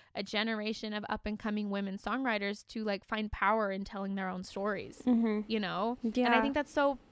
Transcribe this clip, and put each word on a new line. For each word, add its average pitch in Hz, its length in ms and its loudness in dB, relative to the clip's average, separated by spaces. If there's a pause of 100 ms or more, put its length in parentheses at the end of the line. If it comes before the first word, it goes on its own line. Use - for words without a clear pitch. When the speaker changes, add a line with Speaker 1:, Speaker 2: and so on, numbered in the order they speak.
(140)
Speaker 1:
a 202 80 -2
generation 214 680 -2
of 208 160 -4
up-and-coming 214 640 -2
women 196 260 -2
songwriters 208 720 -2
to, 220 160 -6
like, 202 220 -2
find 214 260 -4
power 208 400 4
in 196 120 -4
telling 196 300 -4
their 190 140 -2
own 185 160 -6
stories, 196 600 -4
Speaker 2:
Mm-hmm. 226 400 4
Speaker 1:
you 220 120 0
know? 202 440 -2
And 220 160 -2
I - 20 4
Speaker 2:
Yeah. 240 220 6
Speaker 1:
think 277 100 2
that's 294 200 0
so 285 260 4 (140)